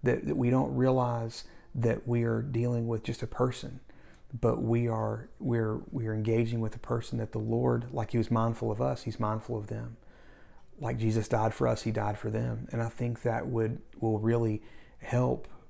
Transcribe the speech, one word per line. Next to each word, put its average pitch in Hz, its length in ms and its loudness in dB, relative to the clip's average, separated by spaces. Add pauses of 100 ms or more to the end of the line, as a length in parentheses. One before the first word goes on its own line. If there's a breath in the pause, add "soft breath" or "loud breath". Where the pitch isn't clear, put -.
that, 123 220 2
that - 100 2
we 123 140 4
don't 131 260 4
realize 123 680 2 (280 loud breath)
that 117 340 2
we 120 160 2
are 117 180 2
dealing 120 460 0
with 113 160 -2
just - 200 -4
a 120 40 -4
person, - 520 -2 (640 loud breath)
but 117 200 4
we 117 260 2
are, 110 420 -2 (100)
we're, 117 380 0 (140)
we're 113 220 -2
engaging 113 460 2
with 113 160 -2
a - 40 -10
person 120 400 -2
that 110 120 -4
the 113 80 -2
Lord, 120 540 2
like 117 180 -2
he 120 60 2
was 110 120 2
mindful 113 420 2
of 107 100 -2
us, 131 220 0
he's 113 160 -6
mindful 110 380 -2
of 104 100 -6
them. 113 280 -8 (840 loud breath)
Like 127 180 -2
Jesus 110 300 2
died 113 260 2
for 123 140 2
us, 113 160 0
he 113 80 0
died 104 260 0
for 110 120 -4
them. 117 420 -2
And 120 100 0
I 113 80 -2
think 120 320 -4
that 117 260 0
would, 117 320 0 (200)
will 110 200 2
really 113 420 2 (380 loud breath)
help 123 480 0 (220)